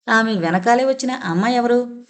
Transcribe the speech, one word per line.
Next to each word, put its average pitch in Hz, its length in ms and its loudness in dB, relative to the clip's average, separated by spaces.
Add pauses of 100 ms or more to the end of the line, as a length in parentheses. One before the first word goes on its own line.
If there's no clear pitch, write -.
ఆమె 220 240 2
వెనకాలే 190 520 0
వచ్చిన 262 280 -2
అమ్మాయి 233 440 -2
ఎవరు? 240 540 0